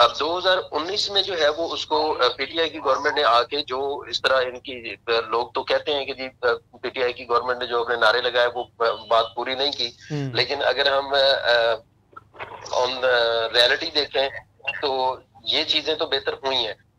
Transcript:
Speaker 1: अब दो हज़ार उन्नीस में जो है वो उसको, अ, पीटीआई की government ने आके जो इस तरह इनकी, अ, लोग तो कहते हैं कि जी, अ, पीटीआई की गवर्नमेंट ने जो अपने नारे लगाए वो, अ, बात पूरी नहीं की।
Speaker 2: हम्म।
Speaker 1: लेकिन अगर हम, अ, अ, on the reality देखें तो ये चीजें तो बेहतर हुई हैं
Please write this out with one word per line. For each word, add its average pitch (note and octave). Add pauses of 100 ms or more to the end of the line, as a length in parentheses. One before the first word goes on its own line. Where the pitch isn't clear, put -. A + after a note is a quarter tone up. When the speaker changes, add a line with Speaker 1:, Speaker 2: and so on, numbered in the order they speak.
Speaker 1:
अब A#2+
दो D#3+
हज़ार F#3
उन्नीस F#3+
में G3
जो F#3+
है D#3
वो E3
उसको, D#3
अ, B2
पीटीआई D3
की D#3
government C#3+
ने D3
आके A#2+
जो C#3
इस A#2+
तरह C3
इनकी, B2
अ, A2+
लोग A#2+
तो C3+
कहते C3+
हैं C#3
कि C3
जी, B2+
अ, B2 (240)
पीटीआई B2
की B2+
गवर्नमेंट A#2+
ने B2+
जो A#2+
अपने A#2+
नारे A#2
लगाए B2
वो, A#2+
अ, - (120)
बात A2+
पूरी B2
नहीं C#3
की। B2 (140)
Speaker 2:
हम्म। C#3
Speaker 1:
लेकिन B2+
अगर C#3
हम, C#3
अ, C#3
अ, A#2+ (1120)
on B2+
the A#2
reality C#3+
देखें C#3 (520)
तो C3 (220)
ये D3+
चीजें D#3
तो D#3
बेहतर C#3
हुई C3+
हैं A2 (220)